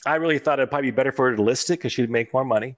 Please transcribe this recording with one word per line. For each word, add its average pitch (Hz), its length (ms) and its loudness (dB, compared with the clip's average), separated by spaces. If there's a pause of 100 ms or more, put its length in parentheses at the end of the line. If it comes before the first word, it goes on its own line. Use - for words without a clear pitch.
I 147 100 0
really 160 220 0
thought 143 220 0
it'd 131 100 0
probably 139 200 -2
be 110 60 -6
better 131 160 2
for 127 180 2
her 113 60 -2
to 107 60 2
list 123 280 2
it 170 80 0
'cause - 140 -4
she'd 120 180 0
make 117 220 -2
more 131 120 0
money. 120 340 -2